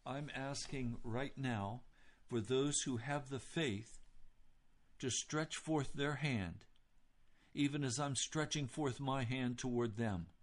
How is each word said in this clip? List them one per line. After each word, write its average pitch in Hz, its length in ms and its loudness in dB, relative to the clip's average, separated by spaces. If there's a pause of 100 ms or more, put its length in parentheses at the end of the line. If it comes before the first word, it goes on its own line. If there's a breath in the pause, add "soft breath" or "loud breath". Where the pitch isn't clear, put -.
I'm 143 280 -4
asking 135 640 -2
right 123 340 -2
now 117 440 0 (480 soft breath)
for 120 120 2
those 135 420 4
who 127 160 0
have 135 300 -2
the 135 120 -4
faith 117 580 -2 (1000)
to 131 100 0
stretch - 460 0
forth 151 380 2
their 143 200 2
hand, 107 500 0 (880 soft breath)
even 143 280 2
as 123 160 0
I'm 143 160 2
stretching 147 540 0
forth 139 320 0
my 135 240 2
hand 123 340 0
toward 120 380 2
them. 101 300 0 (160)